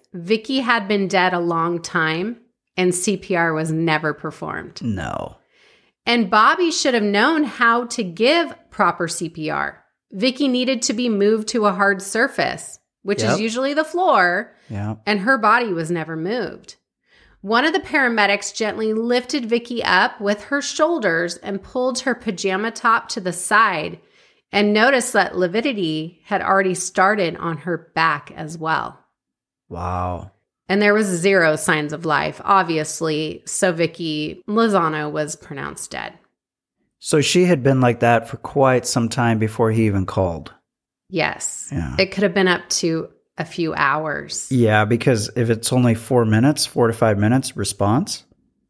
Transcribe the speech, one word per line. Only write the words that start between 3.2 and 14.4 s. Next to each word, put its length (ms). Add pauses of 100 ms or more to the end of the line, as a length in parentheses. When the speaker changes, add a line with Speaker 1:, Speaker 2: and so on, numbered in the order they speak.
Speaker 1:
R 180
was 200
never 420
performed. 680
Speaker 2:
No. 540 (680)
Speaker 1:
And 240
Bobby 400
should 240
have 80
known 400
how 440
to 180
give 500 (160)
proper 380
C 200
P 220
R. 340 (280)
Vicky 340
needed 360
to 100
be 160
moved 400
to 180
a 60
hard 280
surface, 760 (240)
which 160
is 140
Speaker 2:
Yep. 80
Speaker 1:
usually 340
the 100
floor, 680 (160)